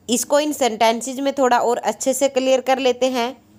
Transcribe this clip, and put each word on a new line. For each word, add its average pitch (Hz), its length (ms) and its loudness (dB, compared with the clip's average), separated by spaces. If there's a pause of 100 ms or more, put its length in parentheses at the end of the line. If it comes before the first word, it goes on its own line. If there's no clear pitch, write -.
(100)
इसको 247 300 2
इन 302 120 0
सेंटेंसेस 233 680 0
में 277 140 -2
थोड़ा 254 260 2
और 233 180 0
अच्छे - 380 -2
से 269 140 2
क्लियर 262 320 2
कर 254 180 0
लेते 254 320 0
हैं। 254 320 -4 (160)